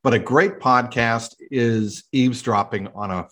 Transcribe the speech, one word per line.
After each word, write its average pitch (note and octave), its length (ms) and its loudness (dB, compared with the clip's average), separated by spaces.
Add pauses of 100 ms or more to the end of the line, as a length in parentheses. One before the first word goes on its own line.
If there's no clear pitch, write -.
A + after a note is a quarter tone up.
but A#2 100 4
a A#2+ 60 4
great D#3+ 400 2
podcast A#2+ 760 0 (160)
is A2+ 640 -2
eavesdropping A2+ 840 0
on G2+ 160 -6
a F2+ 220 -4